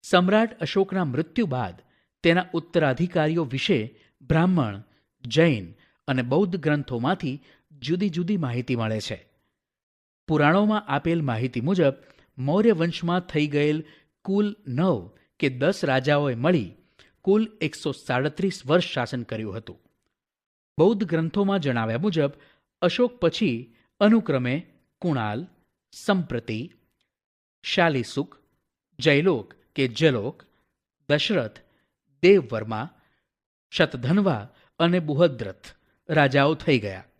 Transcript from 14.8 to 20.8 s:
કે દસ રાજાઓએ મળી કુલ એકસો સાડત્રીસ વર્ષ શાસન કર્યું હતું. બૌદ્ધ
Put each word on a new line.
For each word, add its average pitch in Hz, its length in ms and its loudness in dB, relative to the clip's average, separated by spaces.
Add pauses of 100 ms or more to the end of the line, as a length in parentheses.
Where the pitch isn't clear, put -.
કે 151 100 0
દસ 135 360 -2
રાજાઓએ 139 500 0
મળી 123 400 0 (480)
કુલ 214 260 2 (120)
એકસો 151 320 -6
સાડત્રીસ 147 720 -2
વર્ષ 175 180 4
શાસન 123 380 -6
કર્યું 110 340 -8
હતું. - 240 -14 (1000)
બૌદ્ધ 208 260 2